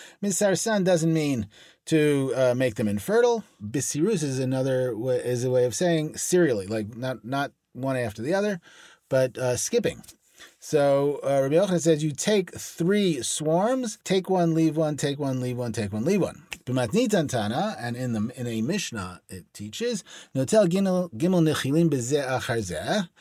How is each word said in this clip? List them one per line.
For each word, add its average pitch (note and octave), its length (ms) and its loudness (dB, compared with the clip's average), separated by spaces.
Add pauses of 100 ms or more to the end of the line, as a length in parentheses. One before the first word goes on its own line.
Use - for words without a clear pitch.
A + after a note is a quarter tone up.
(240)
Misar G3 340 0
son G#3+ 260 0
doesn't E3 300 4
mean C#3+ 340 0 (380)
to, C#3+ 500 2
uh, B2+ 200 4
make B2+ 200 0
them A2+ 120 0
infertile." A3 560 2 (200)
Bisirus D3 600 -2
is C3+ 160 -2
another C3 580 0
wa-, B2+ 140 -2
is B2 320 -2
a B2+ 80 0
way B2+ 140 4
of A#2+ 100 -2
saying D#3+ 420 0
serially, C3 500 2
like, G#2+ 280 -4
not, B2 280 -8
not C3+ 280 -4 (220)
one C3 220 -4
after A2+ 260 -4
the C#3+ 120 -2
other, G3 260 -2 (500)
but, C3 280 2
uh, B2+ 180 -2
skipping. - 460 -2 (680)
So, C#3+ 540 4
uh, C3+ 200 2
Rabbi C#3 120 2
Yochanan F#3 240 2
says, D3+ 240 2
"You D3+ 80 0
take G3 420 0
three F3 680 0
swarms, G#3+ 840 -2
take F#3+ 260 -2
one, F3 240 2
leave D#3+ 220 2
one, D3+ 220 0
take C#3+ 200 -4
one, C3+ 220 -2
leave B2 160 -4
one, A#2+ 160 -4
take G#2+ 220 -4
one, A2 100 -4
leave F#3+ 160 2
one." - 240 -4 (220)
B'matnitan D3 640 0
Tana, A#2 500 -2
and A#2+ 160 -6
in B2+ 160 -4
the, A2+ 240 -2
in A#2+ 120 -8
a A2+ 140 -4
Mishnah A2+ 680 -6
it F2+ 240 -14
teaches, G#3+ 500 -6 (320)
"Notel G#3+ 320 4
gimel, F#3 460 0
gimel E3+ 280 2
nechilin D#3 480 2
bezeh C3+ 380 0
achar B2 300 -2
zeh." A2 500 -2 (140)